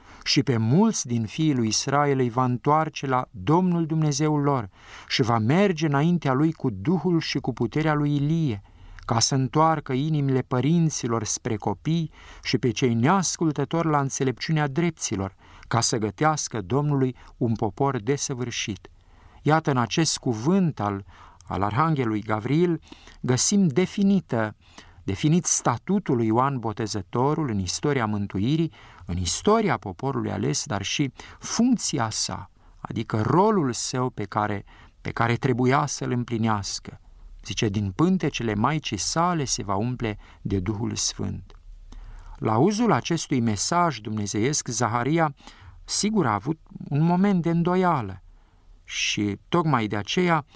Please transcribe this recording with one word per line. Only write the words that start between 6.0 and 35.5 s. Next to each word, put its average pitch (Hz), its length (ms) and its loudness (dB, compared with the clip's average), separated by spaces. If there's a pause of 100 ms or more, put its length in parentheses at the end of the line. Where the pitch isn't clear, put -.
lui 156 180 2
cu 139 180 -4
Duhul 160 500 0
și - 200 -4
cu 127 140 -4
puterea 151 400 0
lui 147 220 2
Ilie, 143 460 0 (440)
ca 117 140 4
să - 160 2
întoarcă 147 580 2
inimile 139 480 2
părinților 127 800 2
spre - 320 -4
copii 151 560 -2 (320)
și - 140 0
pe 123 120 0
cei 117 240 0
neascultători 160 920 0
la 147 120 2
înțelepciunea 139 680 -2
drepților, 135 680 -4 (320)
ca 117 120 0
să 120 180 0
gătească 117 640 -2
Domnului 131 540 0 (220)
un 117 180 0
popor 127 440 -2
desăvârșit. 120 880 -6 (520)
Iată, 156 300 2
în 131 60 2
acest 123 400 0
cuvânt 139 640 0
al, 101 260 -4 (400)
al 92 160 -4
arhanghelului 113 600 0
Gavril 127 600 0 (400)
găsim 175 460 2
definită, 165 880 0 (480)
definit 151 420 2
statutul 147 680 0
lui 117 100 2
Ioan 127 340 2
Botezătorul 120 920 -2
în 104 100 -2
istoria 123 460 -2
mântuirii, 107 640 0 (340)
în 87 120 -4
istoria 180 600 2
poporului 113 540 -6
ales, 117 340 -2
dar 98 160 -4
și 127 300 -4 (280)
funcția 185 680 0
sa, 95 400 -6 (280)
adică 110 440 -4
rolul 175 520 2
său 127 360 -2
pe 104 140 -8
care, 104 420 -2 (360)
pe - 100 -8
care 117 240 0
trebuia 127 500 2